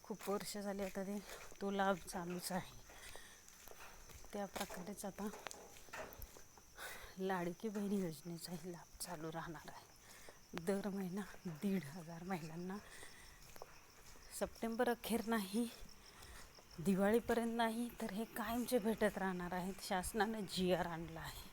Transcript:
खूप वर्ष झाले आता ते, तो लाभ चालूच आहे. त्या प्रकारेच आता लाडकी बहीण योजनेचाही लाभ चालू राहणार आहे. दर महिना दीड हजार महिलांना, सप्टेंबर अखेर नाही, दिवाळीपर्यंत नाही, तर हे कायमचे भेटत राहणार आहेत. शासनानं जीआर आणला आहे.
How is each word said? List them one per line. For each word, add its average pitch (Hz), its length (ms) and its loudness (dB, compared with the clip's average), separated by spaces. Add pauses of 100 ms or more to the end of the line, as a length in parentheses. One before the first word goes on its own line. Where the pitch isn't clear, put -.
खूप - 260 -4
वर्ष - 280 2
झाले 202 260 0
आता 196 200 0
ते, 202 160 0 (420)
तो 202 100 2
लाभ 196 240 8
चालूच 180 560 -2
आहे. 180 200 0 (1600)
त्या 202 120 0
प्रकारेच 190 600 -6
आता 196 220 -4 (1900)
लाडकी 185 500 2
बहीण 202 220 2
योजनेचाही 170 800 0
लाभ - 300 -10
चालू 160 300 -4
राहणार 156 380 -6
आहे. - 160 -12 (800)
दर 196 240 2
महिना 190 320 -2 (240)
दीड 190 380 0
हजार 165 400 -10
महिलांना, 175 540 -4 (1600)
सप्टेंबर 226 500 2
अखेर 226 380 2
नाही, 226 400 4 (1120)
दिवाळीपर्यंत 226 760 6
नाही, 233 320 4 (120)
तर 220 100 0
हे 214 140 0
कायमचे 233 540 4
भेटत 208 380 6
राहणार 180 360 2
आहेत. 185 200 2 (100)
शासनानं 214 560 2 (140)
जीआर 175 320 6
आणला 165 340 -2
आहे. - 340 -6